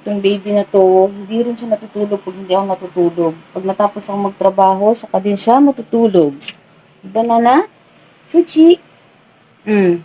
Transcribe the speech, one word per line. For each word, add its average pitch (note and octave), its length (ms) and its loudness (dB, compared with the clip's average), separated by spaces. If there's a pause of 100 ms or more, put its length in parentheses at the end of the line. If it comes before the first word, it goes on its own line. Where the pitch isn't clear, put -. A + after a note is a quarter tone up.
Itong G#3 160 -6
baby G3 400 -2
na G3 80 0
to, F#3+ 480 4
hindi G#3 320 -6
rin A#3+ 80 -6
siya A3+ 240 -6
natutulog G#3 400 -6
pag F#3 240 -12
hindi F#3 160 -4
ako G3+ 160 0
natutulog. F3 600 -2 (200)
Pag F#3 160 -10
natapos G3+ 400 -2
akong G3 240 -4
magtrabaho, F#3+ 640 2
saka F#3+ 240 -6
din G3+ 160 -2
siya B3 240 2
matutulog. A3+ 720 2 (720)
Diba, G3+ 160 -4
Nana? A#3 480 2 (640)
Chuchi? E4+ 480 4 (880)
Mm. F3+ 360 0